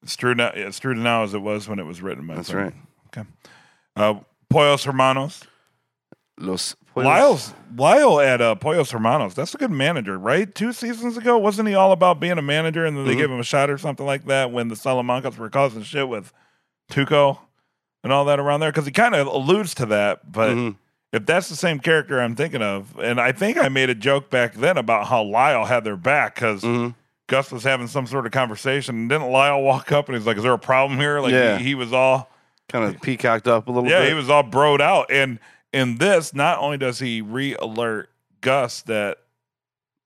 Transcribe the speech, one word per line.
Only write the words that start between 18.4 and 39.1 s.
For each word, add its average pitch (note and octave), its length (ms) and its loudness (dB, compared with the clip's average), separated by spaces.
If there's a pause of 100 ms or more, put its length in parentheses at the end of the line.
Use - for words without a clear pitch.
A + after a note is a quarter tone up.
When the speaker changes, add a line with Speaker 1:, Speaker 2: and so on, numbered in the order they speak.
Speaker 1:
around C#3+ 200 0
there? D#3 120 0
'Cause D3+ 140 -2
he C#3 60 -10
kinda G#3 300 2
alludes D#3 540 0
to A#2+ 100 -4
that, G#2 460 0
but A2 180 2
Speaker 2:
Mm-hmm. A#2+ 200 -2 (420)
Speaker 1:
if A2 140 -4
that's E3+ 220 0
the D#3+ 80 -12
same D#3+ 220 -2
character D#3 420 0
I'm A#2 140 -2
thinking C#3 280 -4
of, G2 360 -6
and A#2+ 220 -2
I B2 120 2
think G3+ 260 -2
I A#3 100 2
made C3 220 0
a B2 40 0
joke C#3 360 -2
back A#2+ 240 0
then D3+ 240 0
about A2 300 0
how A#2 140 2
Lyle A2+ 440 2
had A#2 180 0
their G#2 120 -6
back B2+ 400 0
'cause G#2+ 260 -2
Speaker 2:
Mm-hmm. A#2+ 280 -2 (380)
Speaker 1:
Gus C3+ 240 0
was A#2+ 100 -10
having B2+ 240 -2
some B2 220 -6
sort B2+ 180 -4
of G#2+ 60 -10
conversation, B2+ 640 -4
and A#2 120 -6
didn't C#3+ 220 -2
Lyle C#3 320 2
walk C3+ 300 0
up D3 160 0
and C3 100 -6
he's G#2+ 80 -6
like, A2 120 0
"Is G#2+ 40 -6
there B2+ 100 2
a A#2 60 2
problem C3 400 0
here?" D3 220 -2
Like, B2+ 120 0
Speaker 2:
Yeah. A#2+ 260 4
Speaker 1:
he, A#2+ 80 -6
he C#3 100 -2
was A#2+ 160 -6
all C3 360 2 (400)
Speaker 2:
Kinda G#2+ 320 -4
peacocked A#2 460 0
up A#2 220 2
a - 40 -6
little B2 180 0
Speaker 1:
Yeah, F3 100 6
Speaker 2:
bit. D3 80 4
Speaker 1:
he D#3 60 0
was C#3 160 -2
all D3 140 6
broed C#3 360 4
out. D#3 300 2
And C3 280 0 (340)
in B2 260 0
this, E3+ 360 2
not D3 260 0
only C#3+ 160 -4
does B2+ 240 -4
he A#2 200 -6
re-alert A2+ 920 -6 (300)
Gus C3 420 -2
that G#2 360 -4 (880)